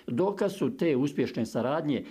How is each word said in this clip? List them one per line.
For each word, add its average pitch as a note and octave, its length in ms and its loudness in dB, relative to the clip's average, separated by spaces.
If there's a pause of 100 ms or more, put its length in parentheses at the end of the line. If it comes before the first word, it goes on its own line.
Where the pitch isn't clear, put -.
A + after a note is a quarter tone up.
dokaz G3 460 0
su C3+ 240 -2
te E3 200 2
uspješne B2 500 0
saradnje, C3 640 0